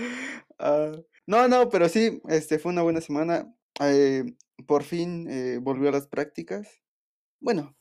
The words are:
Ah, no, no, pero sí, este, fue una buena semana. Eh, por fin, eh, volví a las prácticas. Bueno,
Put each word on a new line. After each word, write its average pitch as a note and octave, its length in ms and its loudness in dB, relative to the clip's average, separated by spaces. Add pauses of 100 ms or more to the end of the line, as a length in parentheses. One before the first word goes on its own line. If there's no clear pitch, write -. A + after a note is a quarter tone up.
(640)
Ah, D3+ 300 0 (340)
no, A#3+ 220 4
no, B3 220 4
pero E3+ 180 4
sí, A3 400 0
este, D#3 300 0
fue F3 120 -4
una F3 120 0
buena E3 180 0
semana. D#3+ 500 -4 (320)
Eh, C#3 420 4 (420)
por C#3+ 180 2
fin, E3+ 460 -6
eh, B2+ 280 -6
volví C3+ 300 -2
a - 20 4
las C#3 160 -2
prácticas. E3 760 -10 (580)
Bueno, E3 400 -2